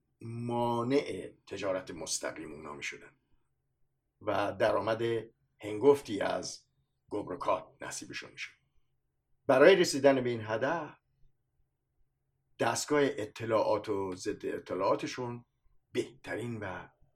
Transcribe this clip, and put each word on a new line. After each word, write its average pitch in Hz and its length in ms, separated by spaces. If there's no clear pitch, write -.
مانع 120 1080
تجارت 95 440
مستقیم 78 640
اونا 73 200
می‌شدن - 380
و 101 320
درآمد 113 480
هنگفتی 107 600
از - 420
گمرکات 92 580
نصیبشون - 500
می‌شد. - 200
برای 147 280
رسیدن 139 480
به 123 60
این 113 160
هدف، 147 540
دستگاه - 440
اطلاعات 107 840
و 98 260
ضد 95 300
اطلاعاتشون 120 1000
بهترین 120 680
و 90 280